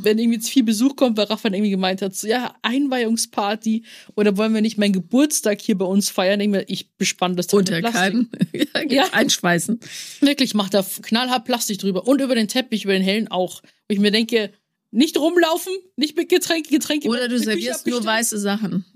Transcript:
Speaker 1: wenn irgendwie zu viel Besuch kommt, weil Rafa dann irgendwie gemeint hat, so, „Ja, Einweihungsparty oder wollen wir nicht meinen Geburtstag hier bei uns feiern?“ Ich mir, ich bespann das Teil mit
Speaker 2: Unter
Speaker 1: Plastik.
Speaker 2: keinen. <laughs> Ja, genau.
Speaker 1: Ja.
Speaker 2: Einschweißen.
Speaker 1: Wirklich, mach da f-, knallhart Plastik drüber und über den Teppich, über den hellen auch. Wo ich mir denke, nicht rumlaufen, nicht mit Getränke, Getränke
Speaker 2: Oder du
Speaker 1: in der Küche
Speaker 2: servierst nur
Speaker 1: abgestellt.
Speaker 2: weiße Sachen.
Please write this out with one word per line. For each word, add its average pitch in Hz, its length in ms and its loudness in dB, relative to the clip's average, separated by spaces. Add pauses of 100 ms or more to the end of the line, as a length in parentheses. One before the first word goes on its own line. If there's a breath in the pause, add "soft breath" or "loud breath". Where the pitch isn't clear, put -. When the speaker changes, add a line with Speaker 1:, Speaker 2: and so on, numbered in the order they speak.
Speaker 1:
wenn 214 160 4
irgendwie 233 200 2
zu - 120 -6
viel 269 120 4
Besuch 226 340 2
kommt, 247 180 2
weil 208 120 0
Rafa 220 200 -4
dann 196 60 0
irgendwie 208 180 0
gemeint 190 300 0
hat, 196 120 -4
so, - 140 -8
„Ja, 247 340 -2
Einweihungsparty 226 1200 -2 (300 loud breath)
oder 208 200 2
wollen 220 180 0
wir 220 80 0
nicht 226 160 0
meinen 202 140 2
Geburtstag 220 680 0
hier 214 160 0
bei 185 80 -2
uns 196 240 0
feiern?“ 202 320 0
Ich 208 80 0
mir, 196 180 0
ich - 300 -8
bespann 180 400 -2
das 175 100 -2
Teil 202 140 4
mit 185 80 0
Speaker 2:
Unter 170 100 -2 (100)
Speaker 1:
Plastik. 226 120 0
Speaker 2:
keinen. 202 280 0 (120)
<laughs> - 120 0
Ja, - 300 -2
genau. 277 100 -2
Speaker 1:
Ja. 285 200 2
Speaker 2:
Einschweißen. 180 680 0 (400 loud breath)
Speaker 1:
Wirklich, 277 340 2
mach 202 160 0
da 202 100 2
f-, 190 240 -4
knallhart 247 420 -2
Plastik 226 340 -2
drüber 190 260 -2
und 262 140 4
über 262 160 0
den 220 140 0
Teppich, 247 340 -2
über 196 100 0
den 190 100 2
hellen 196 260 0
auch. 180 320 -4
Wo - 320 -10
ich 196 60 0
mir 208 120 4
denke, 220 400 0 (400)
nicht 277 260 2
rumlaufen, 339 540 2 (240)
nicht 294 220 -4
mit 339 120 -2
Getränke, 330 400 0
Getränke 294 380 0
Speaker 2:
Oder 240 220 -2
du 240 80 -2
Speaker 1:
in 226 60 0
der 214 100 -2
Küche 220 140 -2
Speaker 2:
servierst 247 200 -6
nur 240 120 -2
Speaker 1:
abgestellt. 220 200 0
Speaker 2:
weiße 233 200 -2
Sachen. 202 460 -2 (100)